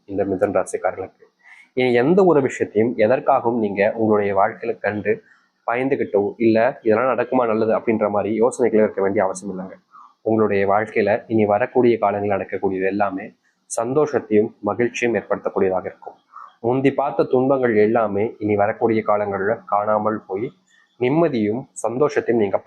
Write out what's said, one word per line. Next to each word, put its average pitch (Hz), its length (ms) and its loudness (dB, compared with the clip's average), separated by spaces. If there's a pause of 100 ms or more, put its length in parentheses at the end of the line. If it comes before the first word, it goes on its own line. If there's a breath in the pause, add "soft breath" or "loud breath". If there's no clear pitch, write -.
(120)
இந்த 98 100 -4 (100)
மிதுன 95 260 -2
ராசிக்காரர்களுக்கு. 92 680 -6 (540 loud breath)
இனி 127 80 2 (140)
எந்த 165 180 4 (120)
ஒரு 147 160 4
விஷயத்தையும் 113 440 -2 (140)
எதற்காகவும் 123 580 0
நீங்க 98 180 -2 (200)
உங்களுடைய 104 400 2
வாழ்க்கையில 101 320 -2 (120)
கண்டு 104 280 -2 (560 soft breath)
பயந்துகிட்டோ 120 520 -2 (240)
இல்ல 110 120 4 (280)
இதெல்லாம் 117 280 2
நடக்குமா 123 380 0
நல்லது 110 260 0
அப்படின்ற 107 380 0
மாதிரி 101 160 -2 (100)
யோசனைகளே 113 440 2
இருக்க 98 200 -4
வேண்டிய 101 200 0
அவசியம் 95 280 -6
இல்லைங்க. 92 240 -12 (520 loud breath)
உங்களுடைய 104 320 2 (120)
வாழ்க்கையில 107 440 0 (160)
இனி 110 200 2
வரக்கூடிய 120 500 2
காலங்களில் 101 320 0
நடக்கக்கூடியது 95 580 -4
எல்லாமே 101 320 -4 (540)
சந்தோஷத்தையும் 117 720 0 (180)
மகிழ்ச்சியும் 120 520 -2
ஏற்படுத்தக்கூடியதாக 95 720 -2
இருக்கும். - 260 -20 (500 loud breath)
முந்தி 131 320 2
பார்த்த 147 320 -2
துன்பங்கள் 127 420 2 (120)
எல்லாமே 107 400 0 (180)
இனி 104 180 2
வரக்கூடிய 110 380 0 (100)
காலங்கள்ல 101 460 0 (160)
காணாமல் 107 560 0
போய் 101 200 -6 (520 soft breath)
நிம்மதியும் 123 640 0 (220)
சந்தோஷத்தையும் 120 580 0
நீங்க 98 240 0